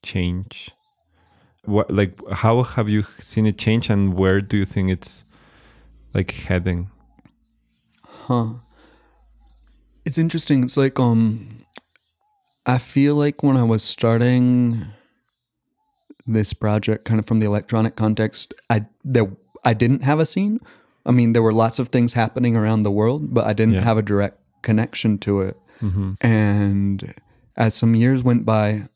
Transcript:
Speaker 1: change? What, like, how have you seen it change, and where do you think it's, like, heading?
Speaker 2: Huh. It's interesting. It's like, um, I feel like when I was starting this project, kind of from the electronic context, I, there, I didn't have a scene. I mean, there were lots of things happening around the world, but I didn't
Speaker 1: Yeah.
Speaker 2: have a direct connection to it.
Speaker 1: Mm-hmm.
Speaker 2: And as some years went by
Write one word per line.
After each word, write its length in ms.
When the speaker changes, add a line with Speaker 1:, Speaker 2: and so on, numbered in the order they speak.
Speaker 1:
change? 680
What, 260
like, 280
how 300
have 260
you 140
seen 260
it 120
change, 320
and 240
where 260
do 160
you 80
think 260
it's, 340
like, 180
heading? 580
Speaker 2:
Huh. 500
It's 140
interesting. 460
It's 120
like, 220
um, 680
I 120
feel 360
like 280
when 140
I 60
was 200
starting 1040
this 260
project, 540
kind 120
of 80
from 140
the 60
electronic 500
context, 560
I, 160
there, 260
I 80
didn't 300
have 180
a 60
scene. 340
I 40
mean, 220
there 100
were 120
lots 240
of 100
things 240
happening 440
around 260
the 80
world, 420
but 140
I 80
didn't 200
Speaker 1:
Yeah. 100
Speaker 2:
have 120
a 60
direct 360
connection 560
to 220
it. 160
Speaker 1:
Mm-hmm. 400
Speaker 2:
And 920
as 180
some 200
years 280
went 220
by 520